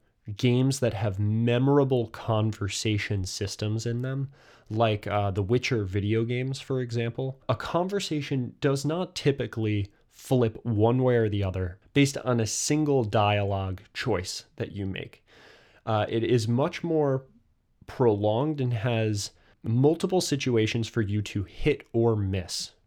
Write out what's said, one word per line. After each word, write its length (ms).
games 440
that 140
have 260
memorable 880
conversation 1160
systems 600
in 160
them, 300
like, 360
uh, 260
the 120
Witcher 400
video 400
games, 380
for 180
example, 720
a 60
conversation 1080
does 240
not 300
typically 760
flip 540
one 400
way 120
or 120
the 160
other 340
based 260
on 200
a 80
single 560
dialogue 800
choice 520
that 160
you 140
make. 400
Uh, 220
it 160
is 240
much 360
more 420
prolonged 760
and 120
has 580
multiple 600
situations 640
for 140
you 200
to 220
hit 480
or 240
miss 560